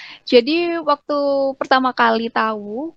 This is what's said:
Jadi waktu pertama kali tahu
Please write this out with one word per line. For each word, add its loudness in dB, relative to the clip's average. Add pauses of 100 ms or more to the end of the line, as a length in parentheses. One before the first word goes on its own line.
(280)
Jadi 2
waktu -2 (400)
pertama 2
kali 2
tahu -6